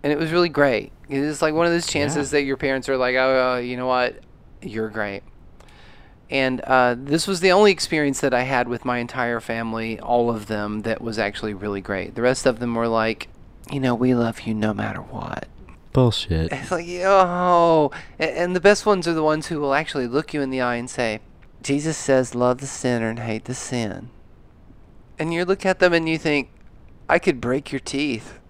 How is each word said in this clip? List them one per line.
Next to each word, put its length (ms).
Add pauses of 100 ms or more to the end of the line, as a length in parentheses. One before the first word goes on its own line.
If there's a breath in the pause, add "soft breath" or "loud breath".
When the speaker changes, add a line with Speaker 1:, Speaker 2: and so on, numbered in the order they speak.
Speaker 1:
And 100
it 60
was 140
really 180
great. 420 (160)
It 100
is, 220
like, 140
one 100
of 80
those 140
chances 460
Speaker 2:
Yeah. 80
Speaker 1:
that 40
your 140
parents 300
are 80
like, 200
"Oh, 380
uh, 40
you 180
know 100
what? 300 (440)
You're 300
great." 320 (1040 soft breath)
And, 340
uh, 360
this 300
was 120
the 120
only 180
experience 500
that 140
I 80
had 260
with 160
my 140
entire 420
family, 600
all 280
of 200
them, 340
that 180
was 180
actually 360
really 260
great. 360
The 60
rest 240
of 120
them 160
were 140
like, 400 (420)
"You 100
know, 140
we 200
love 280
you 120
no 200
matter 260
what." 460 (460)
Speaker 2:
Bullshit. 600
Speaker 1:
It's 180
like, 160
"Yo." 1040 (280 loud breath)
A-, 200
and 180
the 40
best 240
ones 240
are 60
the 80
ones 240
who 140
will 140
actually 340
look 260
you 80
in 80
the 120
eye 140
and 140
say, 300 (420)
"Jesus 360
says, 360
'Love 240
the 80
sinner 440
and 100
hate 240
the 100
sin.'" 540 (1120)
And 140
you 120
look 200
at 140
them 140
and 160
you 100
think, 300 (600)
"I 120
could 200
break 300
your 100
teeth." 580 (120)